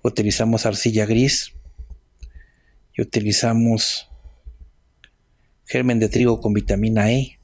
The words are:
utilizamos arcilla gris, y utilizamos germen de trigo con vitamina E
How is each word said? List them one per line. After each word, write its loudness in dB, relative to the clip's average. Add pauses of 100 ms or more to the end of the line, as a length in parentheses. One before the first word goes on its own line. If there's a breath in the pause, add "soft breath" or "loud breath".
utilizamos 0
arcilla 0
gris, 0 (1400 soft breath)
y -4
utilizamos 0 (1600)
germen 0
de 2
trigo 2
con 0
vitamina 2
E -2